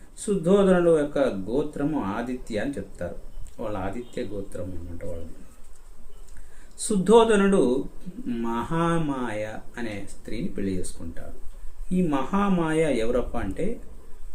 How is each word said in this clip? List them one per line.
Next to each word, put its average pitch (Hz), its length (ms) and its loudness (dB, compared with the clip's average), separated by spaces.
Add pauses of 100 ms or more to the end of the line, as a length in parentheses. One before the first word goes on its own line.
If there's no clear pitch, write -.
(180)
శుద్ధోదనుడు 180 800 6
యొక్క 147 200 0
గోత్రము 127 840 0
ఆదిత్య 117 540 -4
అని 123 120 -2
చెప్తారు, - 460 -8 (460)
వాళ్ళ 107 140 -4
ఆదిత్య 101 460 -6
గోత్రం 98 420 -6
అనమాట 87 400 -6
వాళ్ళది. 85 280 -4 (1500)
శుద్ధోదనుడు 196 1080 6 (380)
మహామాయ 120 1300 -2 (200)
అనే 104 320 -4
స్త్రీని - 380 -2
పెళ్లి 95 240 0
చేసుకుంటాడు. - 760 0 (480)
ఈ 185 140 4
మహామాయ 160 920 2
ఎవరప్ప 117 400 2
అంటే, - 420 0 (540)